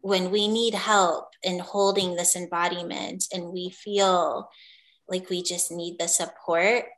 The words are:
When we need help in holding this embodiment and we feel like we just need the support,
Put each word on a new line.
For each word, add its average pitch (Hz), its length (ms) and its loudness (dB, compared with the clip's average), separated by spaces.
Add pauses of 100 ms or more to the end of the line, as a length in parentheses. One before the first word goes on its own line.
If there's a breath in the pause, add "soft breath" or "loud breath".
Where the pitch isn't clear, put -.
When 185 320 0
we 208 160 2
need 226 260 2
help 185 540 2 (140)
in 180 180 -2
holding 196 560 2
this 175 180 2
embodiment 175 960 -4
and 175 200 -8
we 185 180 -8
feel 185 800 0 (560 soft breath)
like 185 240 -6
we 180 120 -2
just 175 280 -4
need 175 300 -8
the 170 80 -2
support, 175 800 0 (120)